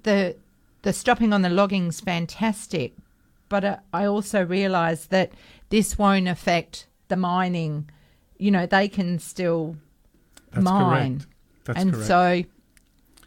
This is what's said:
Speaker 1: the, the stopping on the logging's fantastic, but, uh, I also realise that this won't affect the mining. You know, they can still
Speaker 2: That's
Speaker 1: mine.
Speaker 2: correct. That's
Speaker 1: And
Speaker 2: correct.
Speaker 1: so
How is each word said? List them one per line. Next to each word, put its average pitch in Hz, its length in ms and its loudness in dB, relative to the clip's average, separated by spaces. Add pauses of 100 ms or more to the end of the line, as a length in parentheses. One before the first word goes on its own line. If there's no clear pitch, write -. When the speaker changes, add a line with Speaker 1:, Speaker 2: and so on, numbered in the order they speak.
Speaker 1:
the, 196 320 0 (460)
the 202 100 0
stopping 233 420 2
on 202 100 4
the 180 60 2
logging's 185 520 0
fantastic, 170 920 -4 (520)
but, 143 160 -2
uh, 202 140 -2 (160)
I 185 120 -2
also 202 400 0
realise 175 640 -2
that 185 240 0 (380)
this - 280 0
won't 196 300 2
affect 175 600 -2 (200)
the 190 80 -2
mining. 175 760 -2 (480)
You 202 140 2
know, 180 140 4
they 196 240 2
can 180 300 -2
still 165 580 -2 (760)
Speaker 2:
That's 190 120 0
Speaker 1:
mine. 156 560 2
Speaker 2:
correct. 143 80 -14 (380)
That's 120 140 -4
Speaker 1:
And 185 140 2
Speaker 2:
correct. 110 140 -4
Speaker 1:
so 180 360 4 (840)